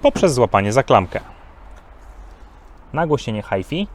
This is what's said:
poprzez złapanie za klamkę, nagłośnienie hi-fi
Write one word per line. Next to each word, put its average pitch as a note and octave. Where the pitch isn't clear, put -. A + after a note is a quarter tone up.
poprzez G3
złapanie G#2
za C3+
klamkę, G2+
nagłośnienie C#3
hi-fi C#3+